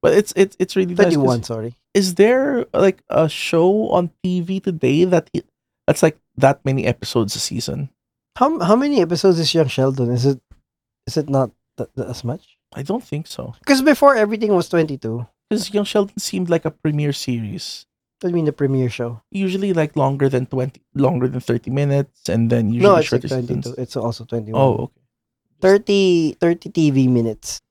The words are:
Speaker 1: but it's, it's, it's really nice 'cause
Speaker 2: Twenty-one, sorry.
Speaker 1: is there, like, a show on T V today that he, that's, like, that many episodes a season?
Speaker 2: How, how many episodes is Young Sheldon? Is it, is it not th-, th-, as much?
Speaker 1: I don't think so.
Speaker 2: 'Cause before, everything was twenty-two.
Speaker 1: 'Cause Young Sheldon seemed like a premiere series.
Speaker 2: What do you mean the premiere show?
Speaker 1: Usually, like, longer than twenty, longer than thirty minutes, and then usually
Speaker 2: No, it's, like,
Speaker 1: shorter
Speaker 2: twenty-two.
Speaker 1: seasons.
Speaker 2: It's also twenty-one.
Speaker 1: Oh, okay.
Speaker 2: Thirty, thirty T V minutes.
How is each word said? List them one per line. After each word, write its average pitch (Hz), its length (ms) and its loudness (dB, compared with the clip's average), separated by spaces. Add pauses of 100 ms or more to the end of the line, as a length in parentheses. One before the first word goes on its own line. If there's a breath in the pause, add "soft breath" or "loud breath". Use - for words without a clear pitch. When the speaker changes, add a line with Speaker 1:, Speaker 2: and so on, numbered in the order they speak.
Speaker 1:
but 156 140 2
it's, 208 200 0
it's, 190 240 0
it's - 180 -4
really 180 180 -2
nice 202 100 4
'cause 170 100 2
Speaker 2:
Twenty-one, 131 280 2
sorry. 113 340 -8 (180)
Speaker 1:
is 185 200 0
there, 247 580 2
like, 190 380 2
a 160 180 2
show 185 640 0
on 175 200 0 (140)
T 180 160 0
V 190 200 -6
today 160 440 0
that 180 280 0
he, - 100 -4 (440)
that's, - 160 2
like, 160 140 2 (220)
that 135 260 2
many 135 220 -2
episodes 113 500 -2
a 107 40 -8
season? - 500 -6 (460)
Speaker 2:
How, 294 240 0
how 185 160 2
many 277 260 2
episodes 170 380 2
is 156 120 -2
Young 160 160 2
Sheldon? 131 420 0
Is 123 140 0
it, 139 160 2 (680)
is - 120 -6
it 151 100 -4
not 135 220 0 (260)
th-, - 200 -10
th-, 131 120 -8
as 123 160 -12
much? 131 320 -8 (160)
Speaker 1:
I - 100 -12
don't 190 220 -6
think 151 220 -10
so. - 260 -12 (140)
Speaker 2:
'Cause 262 160 2
before, 277 340 4
everything 214 380 0
was 175 160 2
twenty-two. 135 560 -2 (240)
Speaker 1:
'Cause 208 240 -4
Young 202 100 2
Sheldon 202 340 -2
seemed 185 300 -6
like 165 160 0
a 156 60 -2
premiere 147 420 -2
series. 120 720 -8 (360)
Speaker 2:
What 185 80 -4
do - 20 -2
you 170 40 -4
mean 170 120 0
the 147 60 0
premiere 135 380 0
show? 120 400 -8
Speaker 1:
Usually, 196 420 -2
like, 156 240 0
longer 139 320 0
than 131 180 0
twenty, 131 360 -6 (120)
longer 139 340 0
than 127 120 -4
thirty 120 300 -4
minutes, 139 580 -2
and 113 220 2
then 117 240 2
usually 120 80 0
Speaker 2:
No, 196 140 8
it's, 156 140 0
like, 120 120 0
Speaker 1:
shorter - 60 -10
Speaker 2:
twenty-two. 123 340 -4
Speaker 1:
seasons. 127 160 -10
Speaker 2:
It's 127 180 -8
also 117 280 -6
twenty-one. 113 360 -4
Speaker 1:
Oh, 131 140 4 (160)
okay. - 120 -20 (580)
Speaker 2:
Thirty, 190 760 4
thirty 170 300 0
T 160 220 2
V 131 180 4
minutes. 117 640 -2